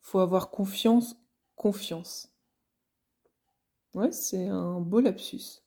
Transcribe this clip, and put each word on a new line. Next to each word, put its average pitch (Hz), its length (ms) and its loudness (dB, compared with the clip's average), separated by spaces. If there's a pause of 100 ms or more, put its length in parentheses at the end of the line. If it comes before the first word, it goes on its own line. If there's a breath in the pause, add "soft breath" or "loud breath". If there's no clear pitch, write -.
Faut - 180 -2
avoir 185 320 2
confiance, 226 640 2 (380)
confiance. - 760 -4 (1600)
Ouais, 233 180 0
c'est 185 360 -4
un 180 320 -4
beau 175 200 2
lapsus. - 680 -2